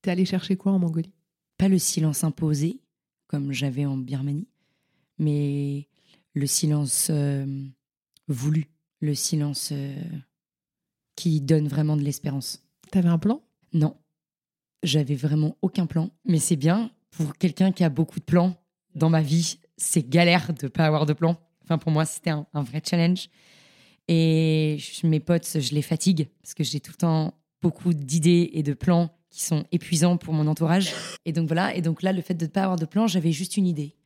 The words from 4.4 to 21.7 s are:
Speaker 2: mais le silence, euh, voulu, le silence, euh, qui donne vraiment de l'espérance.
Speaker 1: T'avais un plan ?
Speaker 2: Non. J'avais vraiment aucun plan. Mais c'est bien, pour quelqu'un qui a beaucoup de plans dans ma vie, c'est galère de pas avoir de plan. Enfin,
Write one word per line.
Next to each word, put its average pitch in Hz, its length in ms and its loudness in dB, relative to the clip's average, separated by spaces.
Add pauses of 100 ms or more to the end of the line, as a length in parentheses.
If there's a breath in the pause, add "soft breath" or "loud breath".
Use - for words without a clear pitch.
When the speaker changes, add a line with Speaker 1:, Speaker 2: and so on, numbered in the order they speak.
Speaker 2:
mais 143 720 -2 (460 soft breath)
le 143 140 -2
silence, 147 640 0
euh, 143 360 0 (840)
voulu, 147 420 -2 (300)
le 147 160 -2
silence, 147 560 -4
euh, 139 240 -8 (1200)
qui 156 260 0
donne 151 260 2
vraiment 151 280 0
de 147 60 0
l'espérance. 139 600 -6 (280)
Speaker 1:
T'avais 175 180 4
un 170 100 2
plan ? 233 240 -2 (300)
Speaker 2:
Non. 151 220 2 (880)
J'avais 147 320 0
vraiment 151 460 0
aucun 180 240 0
plan. 165 240 -2 (160)
Mais 170 140 4
c'est 165 160 2
bien, 175 360 2 (200)
pour 156 260 -6
quelqu'un 185 340 2
qui 185 120 0
a 165 60 4
beaucoup 151 300 -2
de - 60 -16
plans 175 300 2 (400)
dans 160 140 2
ma 160 120 4
vie, 160 360 0 (200)
c'est 135 300 -2
galère 170 460 4
de 135 140 -6
pas 160 180 0
avoir 156 200 2
de 151 80 0
plan. 165 240 0 (260)
Enfin, 165 140 -2